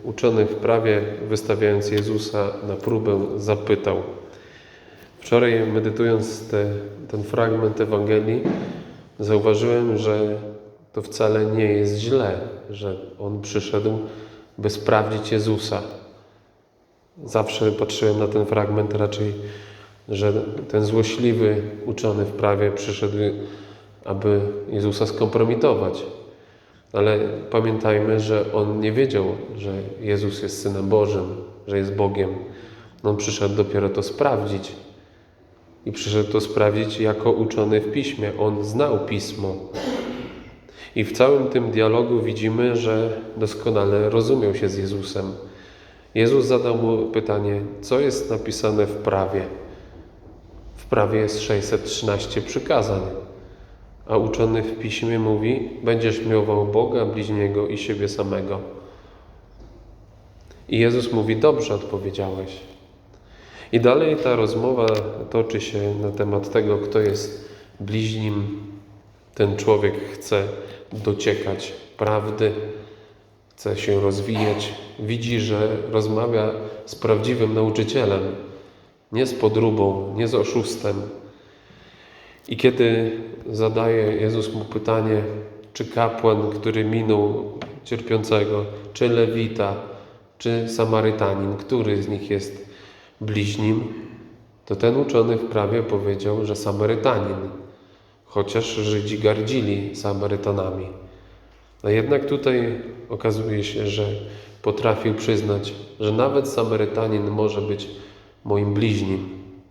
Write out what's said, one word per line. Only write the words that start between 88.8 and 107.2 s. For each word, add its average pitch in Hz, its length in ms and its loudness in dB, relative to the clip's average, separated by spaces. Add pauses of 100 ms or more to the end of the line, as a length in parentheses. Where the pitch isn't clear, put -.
czy 123 160 2
lewita, 110 640 2 (640)
czy 117 320 -2
Samarytanin, 107 880 0
który 104 460 0
z 101 40 -6
nich 101 220 -6
jest - 400 -4 (520)
bliźnim, 107 720 0 (720)
to 101 100 -2
ten 117 220 2
uczony 120 400 2
w - 120 -4
prawie 107 340 0
powiedział, 101 640 0
że 104 100 -2
Samarytanin, 104 920 0 (760)
chociaż 104 400 -2
Żydzi 107 540 -2
gardzili 107 760 2
Samarytanami. 98 920 -2 (960)
A 104 60 0
jednak 127 360 4
tutaj 127 560 2 (280)
okazuje 110 540 -2
się, 107 240 -4
że 104 200 0 (540)
potrafił 107 520 0
przyznać, 101 600 0 (260)
że 107 120 0
nawet 135 360 2
Samarytanin 107 840 0